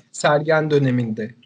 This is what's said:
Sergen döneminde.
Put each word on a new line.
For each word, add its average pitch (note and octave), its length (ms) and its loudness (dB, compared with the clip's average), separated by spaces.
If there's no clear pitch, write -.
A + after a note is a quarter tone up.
Sergen D#3 600 0
döneminde. B2 640 0